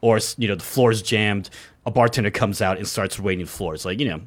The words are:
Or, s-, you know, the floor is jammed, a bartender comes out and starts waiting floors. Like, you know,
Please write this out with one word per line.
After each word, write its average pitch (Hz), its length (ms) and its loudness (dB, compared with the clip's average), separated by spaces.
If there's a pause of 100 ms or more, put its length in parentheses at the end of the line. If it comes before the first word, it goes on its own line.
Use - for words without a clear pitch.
Or, 113 160 6
s-, - 200 -4
you 117 100 0
know, 101 60 0
the 87 100 -6
floor 123 280 4
is 110 100 0
jammed, 104 480 0 (380)
a 107 40 -4
bartender 117 380 4
comes 101 320 -2
out 95 160 2
and 98 100 -8
starts - 320 -4
waiting 92 280 -2
floors. 80 360 -8
Like, 95 160 -4
you 143 80 0
know, 80 180 -4